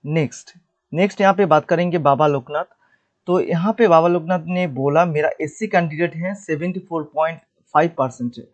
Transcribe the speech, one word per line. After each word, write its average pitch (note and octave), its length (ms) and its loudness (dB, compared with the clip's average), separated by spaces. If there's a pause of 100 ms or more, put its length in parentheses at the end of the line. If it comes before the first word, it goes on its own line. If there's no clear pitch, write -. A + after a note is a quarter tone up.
नेक्स्ट, D3 500 -4 (400)
नेक्स्ट G3 280 -2
यहाँ G3 120 6
पे G3 120 2
बात D3+ 200 4
करेंगे F3 320 0
बाबा C#3+ 300 4
लोकनाथ। D3 380 -2 (640)
तो F3+ 120 2
यहाँ F3 340 -2
पे A3+ 140 2
बाबा E3 200 6
लोकनाथ F3 380 0
ने F3+ 220 -2
बोला C#3+ 380 0
मेरा D3+ 240 -2 (120)
एससी D#3 260 -8
कैंडिडेट E3+ 480 -2
है, F#3 200 -8
सेवेंटी F3 440 -6
फ़ोर D#3+ 360 -8
पॉइंट D#3+ 240 -2 (340)
फ़ाइव E3 240 2
परसेंट B2 400 -4
है - 160 -20